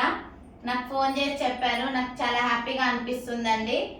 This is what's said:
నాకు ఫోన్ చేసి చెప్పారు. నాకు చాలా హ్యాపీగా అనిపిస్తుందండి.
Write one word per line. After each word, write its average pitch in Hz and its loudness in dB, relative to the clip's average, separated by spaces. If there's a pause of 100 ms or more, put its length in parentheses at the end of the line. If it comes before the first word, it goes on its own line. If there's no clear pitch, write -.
(640)
నాకు 247 -2
ఫోన్ 269 2
చేసి 285 0
చెప్పారు. 247 0
నాకు 254 -2
చాలా 240 2
హ్యాపీగా 254 2
అనిపిస్తుందండి. 233 0